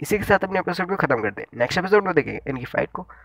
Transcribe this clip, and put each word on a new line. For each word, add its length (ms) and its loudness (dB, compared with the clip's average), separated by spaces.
इसी 160 0
के 60 -2
साथ 140 4
अपने 200 -2
episode 300 -2
को 80 -2
ख़त्म 260 2
करते 200 -4
हैं। 160 -14
Next 200 0
episode 260 4
में 100 -2
देखेंगे 320 2
इनकी 180 -6
fight 300 -4
को। 120 -10